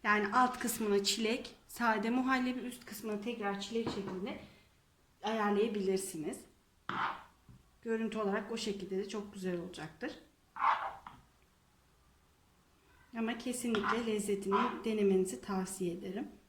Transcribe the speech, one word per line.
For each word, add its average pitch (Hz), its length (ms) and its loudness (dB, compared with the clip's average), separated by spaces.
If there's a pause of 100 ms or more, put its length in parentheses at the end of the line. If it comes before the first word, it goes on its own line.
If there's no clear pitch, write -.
Yani 208 320 4
alt 247 240 6
kısmına 208 460 2
çilek, 226 500 0 (140)
sade 226 420 0
muhallebi, 254 500 2
üst 240 240 -10
kısmına 214 360 -6
tekrar 202 400 -2
çilek 226 300 -2
şeklinde 190 480 -4 (840)
ayarlayabilirsiniz. 202 1160 0 (1400)
Görüntü 226 360 -2
olarak 214 340 -2
o 220 40 -4
şekilde 196 420 -4
de 202 100 -4
çok 208 260 -8
güzel 185 260 -4
olacaktır. 170 520 -10 (3000)
Ama 226 200 0
kesinlikle 233 680 2
lezzetini 208 800 2
denemenizi 202 560 4
tavsiye 185 540 -2
ederim. 196 340 -6 (200)